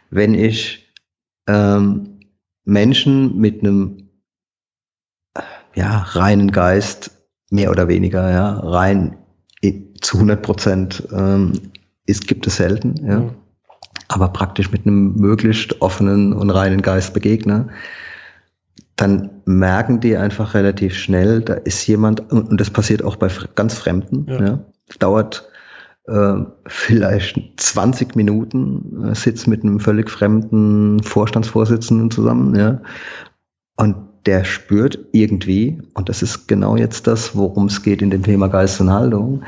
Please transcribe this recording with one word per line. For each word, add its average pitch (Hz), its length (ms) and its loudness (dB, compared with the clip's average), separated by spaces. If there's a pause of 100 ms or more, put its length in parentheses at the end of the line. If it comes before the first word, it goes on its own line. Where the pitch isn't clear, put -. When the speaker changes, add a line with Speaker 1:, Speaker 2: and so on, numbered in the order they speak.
(100)
Speaker 1:
Wenn 104 240 2
ich, 110 560 -2 (560)
ähm, 101 760 2 (440)
Menschen 131 760 2
mit 107 220 0
einem, 101 480 -2 (1700)
ja, 101 240 -2 (140)
reinen 98 400 2
Geist, 95 580 0 (400)
mehr 101 200 2
oder 90 180 2
weniger, 92 420 0
ja, 101 280 0
rein 90 600 0 (440)
i-, 95 380 -2
zu - 180 -2
hundert 104 240 2
Prozent, 95 680 -2
ähm, 98 400 2 (540)
ist, - 200 -2
gibt - 200 -2
es - 100 -2
selten, 101 380 0 (120)
ja. 104 140 0
Speaker 2:
Mhm. 117 100 -2 (760)
Speaker 1:
Aber 95 200 0
praktisch 95 420 -4
mit 104 160 -2
einem 101 280 2
möglichst 110 680 2
offenen 101 520 2
und 98 180 0
reinen 95 320 2
Geist 95 320 -2
begegne, 110 540 0 (1300)
dann 98 340 0 (140)
merken 95 560 2
die 113 160 2
einfach 101 380 -2
relativ 98 420 0
schnell, 98 440 2
da 110 140 -4
ist - 320 -6
jemand, 107 460 2
und, 110 180 2
und 107 100 2
das 104 100 -2
passiert 107 320 0
auch 95 140 -4
bei 95 120 0
fr-, - 260 -10
ganz 110 200 0
Fremden, 87 540 -4
Speaker 2:
Ja. 131 160 -4
Speaker 1:
ja, 110 200 -2 (340)
dauert, 107 500 0 (580)
äh, 101 280 2 (320)
vielleicht 101 760 0 (160)
zwanzig 120 580 -2
Minuten, 113 960 -2
äh, 110 40 -2
sitzt 113 340 -4
mit 110 140 2
einem 101 180 0
völlig 107 300 0
fremden 107 920 2
Vorstandsvorsitzenden 113 1080 0
zusammen, 120 460 2
ja, 110 240 2 (960)
und 107 200 0 (300)
der 95 180 2
spürt - 540 -2 (140)
irgendwie, 107 720 0 (120)
und 90 140 -6
das - 140 -4
ist - 260 -8
genau 104 280 2
jetzt 113 300 -2
das, 113 300 -2
worum 98 300 0
es 101 160 -4
geht 101 180 0
in 98 100 0
dem 98 120 0
Thema 98 260 2
Geist 95 320 0
und 92 100 4
Haltung, 117 580 0